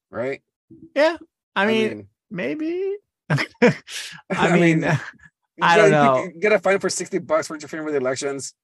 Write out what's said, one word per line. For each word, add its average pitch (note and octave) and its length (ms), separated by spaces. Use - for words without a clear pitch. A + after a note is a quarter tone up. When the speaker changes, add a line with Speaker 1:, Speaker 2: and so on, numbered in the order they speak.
Speaker 1:
right? B2 320
Speaker 2:
Yeah. D#4 220
I G3 80
Speaker 1:
I G#3 40
Speaker 2:
mean, A3 300
Speaker 1:
mean G2+ 100
Speaker 2:
maybe. D#4 680
<laughs> - 180
I C#3+ 160
Speaker 1:
<laughs> - 120
I F3 240
Speaker 2:
mean, E3 280
Speaker 1:
mean, - 20
Speaker 2:
<laughs> - 760
I E3+ 160
Speaker 1:
you E3 40
Speaker 2:
don't D#3 100
Speaker 1:
get, - 0
Speaker 2:
know. C#3 320
Speaker 1:
you E3+ 40
get G#3+ 140
a G3+ 60
fine F#3+ 200
for F#3+ 100
sixty F3 280
bucks D#3 300
for D#3+ 80
interfering D3+ 300
with D3+ 100
the C#3 40
elections. C3+ 540